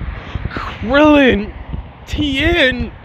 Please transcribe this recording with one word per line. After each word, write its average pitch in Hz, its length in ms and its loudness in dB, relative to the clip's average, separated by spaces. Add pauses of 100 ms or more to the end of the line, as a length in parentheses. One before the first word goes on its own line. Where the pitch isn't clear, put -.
(500)
Krillin, 262 1000 2 (540)
Tien 277 840 0 (120)